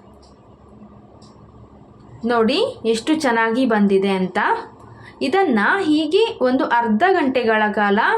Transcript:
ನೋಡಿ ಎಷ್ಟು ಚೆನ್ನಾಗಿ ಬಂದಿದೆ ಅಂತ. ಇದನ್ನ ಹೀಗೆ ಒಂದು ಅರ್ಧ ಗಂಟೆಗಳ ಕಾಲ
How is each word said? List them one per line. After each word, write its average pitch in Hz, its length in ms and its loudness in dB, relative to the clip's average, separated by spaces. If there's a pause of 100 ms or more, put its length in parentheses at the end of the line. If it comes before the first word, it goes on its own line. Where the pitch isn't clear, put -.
(2250)
ನೋಡಿ 240 400 2 (200)
ಎಷ್ಟು 226 300 0
ಚೆನ್ನಾಗಿ 233 500 0
ಬಂದಿದೆ 202 440 2
ಅಂತ. 185 280 -2 (840)
ಇದನ್ನ 277 380 0 (200)
ಹೀಗೆ 330 600 0
ಒಂದು 254 240 0
ಅರ್ಧ 233 460 0
ಗಂಟೆಗಳ 254 600 0
ಕಾಲ 202 280 0 (180)